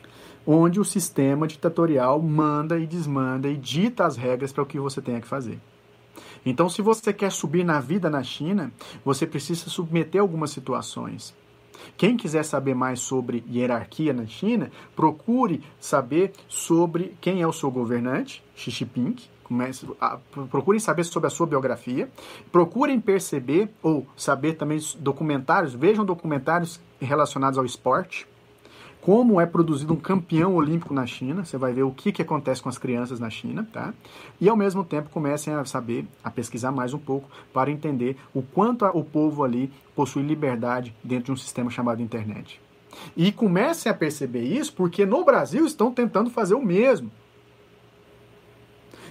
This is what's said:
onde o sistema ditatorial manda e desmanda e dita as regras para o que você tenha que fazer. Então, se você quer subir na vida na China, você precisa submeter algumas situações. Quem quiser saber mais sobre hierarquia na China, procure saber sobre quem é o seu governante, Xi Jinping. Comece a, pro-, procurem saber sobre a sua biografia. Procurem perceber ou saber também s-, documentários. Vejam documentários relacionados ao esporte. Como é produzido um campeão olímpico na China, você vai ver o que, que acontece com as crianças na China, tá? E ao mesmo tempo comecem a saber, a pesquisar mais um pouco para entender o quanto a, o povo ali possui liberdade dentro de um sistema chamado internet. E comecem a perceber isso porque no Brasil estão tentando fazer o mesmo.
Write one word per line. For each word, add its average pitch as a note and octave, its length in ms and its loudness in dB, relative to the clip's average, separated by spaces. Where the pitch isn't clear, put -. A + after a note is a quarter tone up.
onde E3+ 340 6
o G3 60 2
sistema D3 600 0
ditatorial D#3+ 760 2
manda D3+ 580 0
e D#3+ 80 -4
desmanda C#3 600 -2
e D3 80 -4
dita F#3 480 0
as C#3+ 100 0
regras B2+ 380 -4
para D3 100 -2
o C3+ 40 -2
que C#3+ 120 -8
você C#3 220 -6
tenha A#2+ 180 -4
que A2 80 -12
fazer. A#2+ 320 -6
Então, C3 240 2
se - 120 -2
você A3 300 4
quer G3 200 -2
subir F3 340 0
na D3+ 140 2
vida D#3+ 300 0
na C#3+ 140 0
China, D3+ 480 -2
você C#3 240 0
precisa E3 420 -6
submeter E3 520 0
algumas E3 280 0
situações. A#2+ 840 -8
Quem A#3 180 4
quiser D#3 280 -2
saber C3+ 300 0
mais B2+ 280 -2
sobre B2 480 -4
hierarquia B2 640 -2
na A#2 120 -4
China, F#3+ 460 -2
procure E3+ 640 0
saber D3+ 540 0
sobre E3+ 720 0
quem F3+ 220 0
é D#3+ 60 2
o D#3+ 40 2
seu - 180 -2
governante, B2 720 -2
Xi - 160 -8
Jinping. B2+ 460 -4
Comece B2+ 420 -4
a, A#2+ 180 -2
pro-, C3+ 160 -10
procurem F3 320 2
saber E3 240 0
sobre D#3+ 240 -2
a - 20 0
sua E3+ 180 0
biografia. C3+ 600 -2
Procurem A#3 480 4
perceber F3 720 0
ou D3+ 320 2
saber C#3+ 380 0
também D3+ 240 -2
s-, - 200 -8
documentários. C#3+ 760 0
Vejam G3+ 320 4
documentários E3 720 -2
relacionados C3+ 600 2
ao B2+ 60 2
esporte. B2+ 600 -2
Como G#3+ 320 6
é E3+ 60 6
produzido D#3+ 480 2
um - 20 4
campeão F3 580 2
olímpico D#3+ 400 0
na C3 120 0
China, C#3+ 400 -6
você C#3 120 -8
vai B2+ 140 0
ver C3 120 0
o C3+ 80 0
que, G3+ 200 -2
que G3 100 -4
acontece C#3+ 400 -2
com - 60 -8
as B2+ 100 -6
crianças B2 440 -4
na A2+ 80 -4
China, C#3+ 420 -8
tá? C3+ 220 -8
E F3+ 120 6
ao A3+ 80 6
mesmo G3 260 2
tempo D3+ 260 -4
comecem D3 440 -2
a D3 100 -2
saber, B2 420 -4
a - 80 -10
pesquisar B2+ 440 -4
mais B2+ 200 -2
um D3+ 60 -8
pouco C#3 300 -4
para C3+ 180 2
entender C#3 460 -2
o C3+ 80 0
quanto A3 420 0
a, F#3+ 80 4
o D#3+ 140 -2
povo D3+ 400 0
ali B2+ 260 -2
possui C#3 280 -2
liberdade B2 800 -2
dentro B2 260 -4
de C3+ 40 -6
um C3 60 -2
sistema A#2+ 340 -6
chamado A#2+ 300 -2
internet. A2 580 -8
E F#3 160 4
comecem A3+ 580 2
a G3 60 2
perceber C3 480 -2
isso A3 300 -2
porque F#3 320 2
no C4 180 2
Brasil A#3 420 4
estão A#3+ 240 2
tentando A#3+ 400 0
fazer G#3 260 2
o C#4+ 60 0
mesmo. F#3+ 480 4